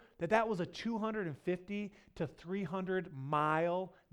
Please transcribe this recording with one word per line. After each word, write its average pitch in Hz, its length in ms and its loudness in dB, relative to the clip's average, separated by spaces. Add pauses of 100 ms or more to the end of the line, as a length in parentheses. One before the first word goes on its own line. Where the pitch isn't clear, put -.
(180)
that 165 120 -2
that 220 180 6
was 196 120 0
a 170 60 0
two 226 320 -4
hundred 214 280 -2
and 147 120 -6
fifty 196 540 -2 (240)
to 160 100 0
three 190 380 -6
hundred 185 500 -2
mile 156 800 2 (200)